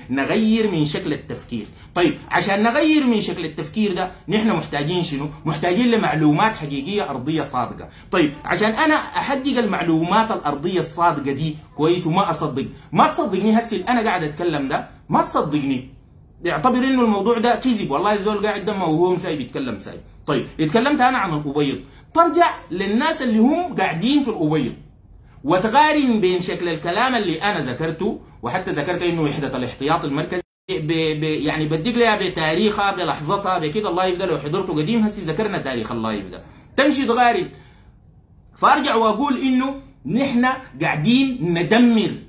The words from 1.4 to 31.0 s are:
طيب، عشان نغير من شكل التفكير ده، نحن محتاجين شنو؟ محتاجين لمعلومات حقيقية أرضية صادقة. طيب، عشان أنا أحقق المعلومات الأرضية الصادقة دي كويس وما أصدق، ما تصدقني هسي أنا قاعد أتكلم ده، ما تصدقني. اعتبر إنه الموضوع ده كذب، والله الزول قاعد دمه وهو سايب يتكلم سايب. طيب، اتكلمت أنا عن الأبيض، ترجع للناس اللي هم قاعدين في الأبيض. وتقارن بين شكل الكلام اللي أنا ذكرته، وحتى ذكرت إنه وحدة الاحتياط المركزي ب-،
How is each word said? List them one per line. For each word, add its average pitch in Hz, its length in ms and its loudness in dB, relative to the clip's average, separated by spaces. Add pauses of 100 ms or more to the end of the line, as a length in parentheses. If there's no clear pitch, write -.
طيب، 175 220 2 (140)
عشان 202 320 2
نغير 294 440 4
من 220 140 4
شكل 180 240 -4
التفكير 185 480 -2
ده، 180 180 -4 (160)
نحن 220 240 2
محتاجين 160 520 -2
شنو؟ 147 260 -4 (160)
محتاجين 180 460 2
لمعلومات 160 640 2
حقيقية 147 540 -4
أرضية 139 340 -4
صادقة. 107 460 -6 (220)
طيب، 165 220 2 (120)
عشان 208 260 0
أنا 302 240 2
أحقق 262 600 -2
المعلومات 185 760 2
الأرضية 170 480 -2
الصادقة 151 520 0
دي 151 240 -4 (220)
كويس 160 300 2
وما 185 220 2
أصدق، 139 360 -4 (260)
ما 240 160 4
تصدقني 220 520 2
هسي 226 300 -2
أنا 247 120 2
قاعد 185 220 0
أتكلم 151 440 -2
ده، 156 220 -4 (200)
ما 269 120 4
تصدقني. 143 680 -2 (580)
اعتبر 202 300 2
إنه 262 240 2
الموضوع 214 360 2
ده 226 180 4
كذب، 208 360 0
والله 185 220 2
الزول 208 340 0
قاعد 190 180 -4
دمه 196 200 -2
وهو 170 340 2
سايب 160 220 -4
يتكلم 123 380 -8
سايب. 90 220 -16 (240)
طيب، 131 220 -2 (120)
اتكلمت 233 420 2
أنا 254 160 4
عن 190 160 -2
الأبيض، 147 460 -2 (340)
ترجع 339 400 4 (180)
للناس 233 500 0
اللي 226 180 2
هم 302 360 2
قاعدين 190 480 0
في 233 60 -4
الأبيض. 151 440 -2 (680)
وتقارن 240 800 4
بين 180 200 2
شكل 175 280 -4
الكلام 180 460 -2
اللي 175 260 -2
أنا 196 180 0
ذكرته، 160 640 -4 (200)
وحتى 180 300 -4
ذكرت 165 300 -4
إنه 170 200 0
وحدة 139 360 -2
الاحتياط 139 480 -2
المركزي 170 360 -4 (280)
ب-، 160 180 -4 (320)